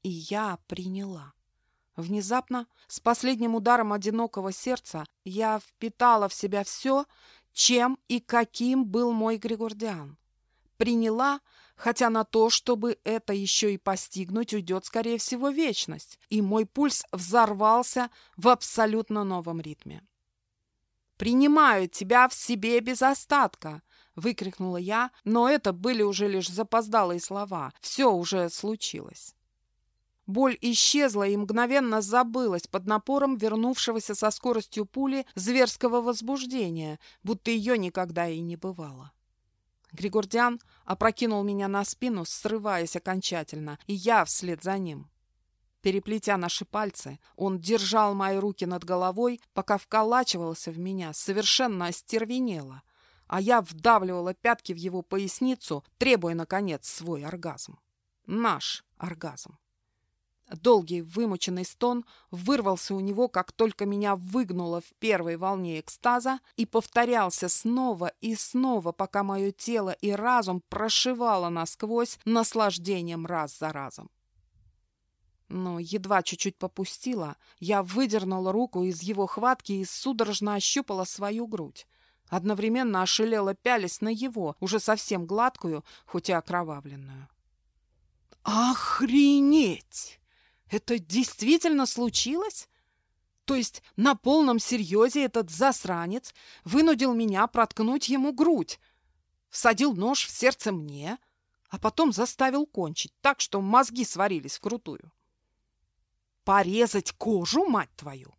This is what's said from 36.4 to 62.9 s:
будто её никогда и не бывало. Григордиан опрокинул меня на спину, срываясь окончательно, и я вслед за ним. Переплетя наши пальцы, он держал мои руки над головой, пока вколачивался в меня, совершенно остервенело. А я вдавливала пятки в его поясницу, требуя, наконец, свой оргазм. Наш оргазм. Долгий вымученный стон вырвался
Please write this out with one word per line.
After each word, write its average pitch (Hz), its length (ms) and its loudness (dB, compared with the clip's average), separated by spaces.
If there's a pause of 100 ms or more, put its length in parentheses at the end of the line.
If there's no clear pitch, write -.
будто 220 280 -4
её 226 240 2
никогда 175 520 -2
и 165 120 -6
не 170 160 -8
бывало. 156 560 -12 (800)
Григордиан 214 680 0 (240)
опрокинул 214 600 0
меня 196 240 -2
на 202 180 0
спину, 214 400 -4
срываясь 202 680 -4
окончательно, 156 880 -6
и 202 80 -6
я 196 320 4
вслед 175 380 -4
за 190 160 -2
ним. 147 300 -8 (720)
Переплетя 196 560 0
наши 175 280 -4
пальцы, 196 540 -8 (160)
он 190 240 -2
держал 202 560 2
мои 196 220 0
руки 196 280 -2
над 175 180 -6
головой, 185 560 0 (140)
пока 196 240 0
вколачивался 214 960 0
в 160 80 -10
меня, 180 340 -6
совершенно 202 720 0
остервенело. 202 960 -4 (460)
А 185 120 -2
я 220 220 4
вдавливала 180 720 2
пятки 233 400 -2
в 170 40 -8
его 175 260 -6
поясницу, 196 840 -4 (140)
требуя, 196 340 4
наконец, 170 560 -4
свой 165 340 -8
оргазм. 165 540 -12 (480)
Наш 202 580 -2 (140)
оргазм. 160 600 -12 (920)
Долгий 175 480 2
вымученный 180 640 -4
стон 240 400 -2 (240)
вырвался 196 640 -2